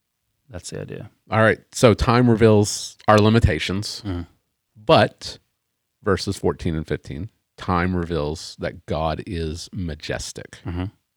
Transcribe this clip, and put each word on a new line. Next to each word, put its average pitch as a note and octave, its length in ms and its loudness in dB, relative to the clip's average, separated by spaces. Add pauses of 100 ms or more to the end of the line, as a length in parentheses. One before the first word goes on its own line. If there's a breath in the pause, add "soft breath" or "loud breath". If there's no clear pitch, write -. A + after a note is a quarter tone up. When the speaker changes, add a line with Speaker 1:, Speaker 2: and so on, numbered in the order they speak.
(480)
Speaker 1:
That's F2+ 220 -16
the F#2+ 100 -12
idea. - 300 -14 (200)
Speaker 2:
All A2 120 2
right. A2 160 4 (140)
So A#2+ 220 6
time B2 360 2
reveals G#2+ 680 2 (100)
our G#2+ 120 8
limitations, G#2 840 2
Speaker 1:
Mm-hmm. F2+ 180 -6 (540)
Speaker 2:
but - 600 0 (640)
verses G2 360 -2
fourteen F2 360 -2
and D#2 120 -6
fifteen, D2+ 420 -8 (300)
time F#2 360 -2
reveals D#2+ 640 -6
that - 280 -10
God D#2 400 -4
is E2 480 -8
majestic. - 880 -10
Speaker 1:
Mm-hmm. F2+ 200 -8 (320)